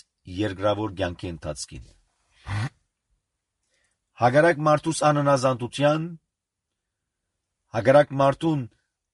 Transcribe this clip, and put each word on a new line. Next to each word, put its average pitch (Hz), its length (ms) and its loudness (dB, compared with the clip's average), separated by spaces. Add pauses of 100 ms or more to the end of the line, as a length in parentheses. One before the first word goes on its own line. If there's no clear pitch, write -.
(300)
երկրավոր 101 640 -4
կյանքի 87 340 -8
ընթացքին։ 76 580 -14 (2250)
Հակառակ 143 420 4
մարդուս 151 400 0
անհնազանդության, 143 1000 0 (1700)
հակառակ 135 380 4
մարդուն 139 580 0 (440)